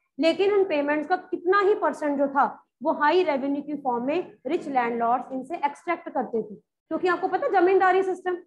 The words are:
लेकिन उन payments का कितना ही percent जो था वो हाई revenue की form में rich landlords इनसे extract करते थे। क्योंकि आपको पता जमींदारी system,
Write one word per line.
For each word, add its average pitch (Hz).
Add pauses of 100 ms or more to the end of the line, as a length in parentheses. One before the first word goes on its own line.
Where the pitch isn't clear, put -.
(200)
लेकिन 349
उन 392
payments 302
का 370
कितना 359
ही 403
percent 294
जो 277
था 269 (220)
वो 311
हाई 302
revenue 285
की 294
form 247
में 320
rich 311
landlords 240
इनसे 262
extract 330
करते 233
थे। 208
क्योंकि -
आपको 349
पता 381
जमींदारी 370
system, 359